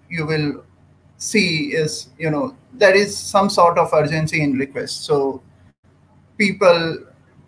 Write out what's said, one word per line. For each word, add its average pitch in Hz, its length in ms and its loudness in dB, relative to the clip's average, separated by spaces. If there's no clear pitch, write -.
you 160 160 -6
will 151 380 -4
see 160 560 -2
is, 156 360 -4
you 160 120 -4
know, 143 260 -4
there 196 220 4
is 202 220 0
some 196 320 0
sort 170 300 4
of 160 160 0
urgency 156 480 0
in 139 160 0
request. - 460 -8
So 139 360 -2
people 175 600 2